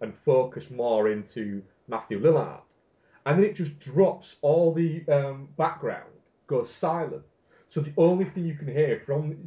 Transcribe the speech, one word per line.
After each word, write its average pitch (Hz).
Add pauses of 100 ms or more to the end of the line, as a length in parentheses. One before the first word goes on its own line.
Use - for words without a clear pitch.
and 110 (100)
focus 131
more 113
into 104 (280)
Matthew 110
Lillard. 143 (640)
And 151
then 202
it 208
just 160
drops -
all 165
the, 165
um, 139 (100)
background, - (360)
goes 123
silent. 165 (460)
So -
the 147
only 180
thing 180
you 156
can 147
hear 139
from, 151 (100)